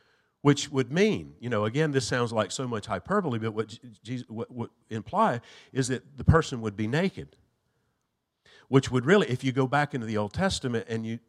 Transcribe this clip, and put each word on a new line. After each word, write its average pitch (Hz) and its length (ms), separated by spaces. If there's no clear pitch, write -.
Which 143 300
would 131 200
mean, 147 500
you 113 100
know, 107 160
again, 147 240
this 135 160
sounds 120 260
like 107 200
so 135 140
much 113 200
hyperbole, 123 520
but 110 140
what 110 160
Je-, 104 120
Jesus, 123 280
what, 110 200
what 120 200
imply 135 540
is 123 140
that 123 280
the 139 80
person 139 380
would 104 120
be 107 120
naked. 147 500
Which 131 200
would 123 160
really, 175 240
if 123 140
you 135 80
go 135 160
back 147 280
into 117 120
the 110 100
Old 104 160
Testament 131 560
and 113 160
you, 113 140